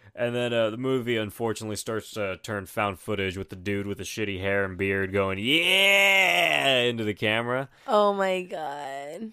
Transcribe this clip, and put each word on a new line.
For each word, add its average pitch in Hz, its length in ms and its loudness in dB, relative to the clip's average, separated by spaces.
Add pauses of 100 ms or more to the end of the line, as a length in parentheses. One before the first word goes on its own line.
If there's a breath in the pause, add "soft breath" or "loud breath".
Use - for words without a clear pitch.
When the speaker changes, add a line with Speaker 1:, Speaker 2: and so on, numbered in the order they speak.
(140 soft breath)
Speaker 1:
And 120 220 -2
then, 120 160 0
uh, 113 180 4
the 110 60 -6
movie, 123 400 0
unfortunately, 107 580 -4
starts 110 380 -6
to 98 320 -4
turn 101 220 -6
found 101 340 -2
footage 98 360 -2
with 95 120 -8
the 98 80 -14
dude 101 320 -4
with 101 100 -4
the 95 60 -10
shitty 101 360 -4
hair 98 240 0
and 92 140 -6
beard 98 340 0
going, 98 280 2
"Yeah!" 175 1400 4
into 117 200 0
the 107 120 0
camera. 120 540 0 (200 soft breath)
Speaker 2:
Oh 208 240 4
my 190 300 0
God. 147 920 -8